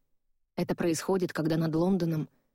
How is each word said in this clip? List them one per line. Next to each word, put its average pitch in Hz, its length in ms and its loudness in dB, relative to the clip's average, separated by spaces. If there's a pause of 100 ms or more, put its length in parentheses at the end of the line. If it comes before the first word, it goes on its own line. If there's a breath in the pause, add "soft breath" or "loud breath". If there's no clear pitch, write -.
(560)
Это 180 180 -2
происходит, 175 600 0
когда 156 240 0
над 165 160 0
Лондоном 170 560 0 (240)